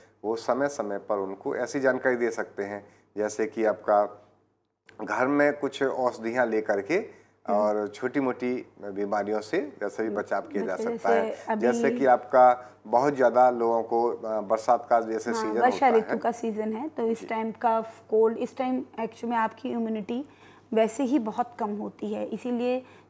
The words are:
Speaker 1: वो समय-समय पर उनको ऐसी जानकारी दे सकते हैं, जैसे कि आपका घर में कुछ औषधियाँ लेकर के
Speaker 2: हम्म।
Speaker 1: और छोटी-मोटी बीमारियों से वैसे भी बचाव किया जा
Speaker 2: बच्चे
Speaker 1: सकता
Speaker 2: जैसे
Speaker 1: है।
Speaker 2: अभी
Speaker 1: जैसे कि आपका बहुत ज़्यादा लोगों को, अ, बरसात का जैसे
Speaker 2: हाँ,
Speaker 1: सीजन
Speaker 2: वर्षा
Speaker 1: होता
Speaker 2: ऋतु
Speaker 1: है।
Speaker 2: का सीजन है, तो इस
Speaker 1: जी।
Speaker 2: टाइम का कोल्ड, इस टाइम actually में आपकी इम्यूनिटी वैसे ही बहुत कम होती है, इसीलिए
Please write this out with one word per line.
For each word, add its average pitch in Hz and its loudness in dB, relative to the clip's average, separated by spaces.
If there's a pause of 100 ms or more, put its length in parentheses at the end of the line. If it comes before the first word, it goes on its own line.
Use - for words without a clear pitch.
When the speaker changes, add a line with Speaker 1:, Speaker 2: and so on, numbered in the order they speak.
(240)
Speaker 1:
वो 110 -2
समय-समय 120 -2
पर 101 -4
उनको 98 -6
ऐसी 123 -4
जानकारी 131 2
दे 120 0
सकते 107 -6
हैं, 101 -8 (300)
जैसे 107 -2
कि 110 -2
आपका 104 2 (800)
घर 110 0
में 147 2
कुछ 139 -4
औषधियाँ 120 0
लेकर 107 0
के - -4 (200)
Speaker 2:
हम्म। 104 2
Speaker 1:
और 104 2
छोटी-मोटी 123 -4 (100)
बीमारियों 101 -2
से - -4
वैसे 104 -4
भी 113 -2
बचाव 104 -2
किया - -6
जा - -4
Speaker 2:
बच्चे 92 -4
Speaker 1:
सकता 233 -2
Speaker 2:
जैसे 202 2
Speaker 1:
है। - -10
Speaker 2:
अभी 220 -2
Speaker 1:
जैसे 233 2
कि - 0
आपका 123 6 (140)
बहुत 123 4
ज़्यादा 127 6
लोगों 117 2
को, 117 2
अ, 110 -4
बरसात 113 2
का 117 6
जैसे 113 -4
Speaker 2:
हाँ, 113 -2
Speaker 1:
सीजन 151 0
Speaker 2:
वर्षा 247 2
Speaker 1:
होता 233 4
Speaker 2:
ऋतु 220 0
Speaker 1:
है। 233 0
Speaker 2:
का 240 -2
सीजन 220 -6
है, 254 -6
तो 233 -4
इस 226 -2
Speaker 1:
जी। - -12
Speaker 2:
टाइम 220 -4
का 226 0
कोल्ड, 226 0
इस - -6
टाइम 254 -2 (180)
actually 226 -8
में 233 -2
आपकी 220 -2
इम्यूनिटी 233 -4 (480)
वैसे 220 2
ही 269 2
बहुत 226 -4
कम 208 -4
होती 208 -8
है, 214 -4
इसीलिए 247 -4 (240)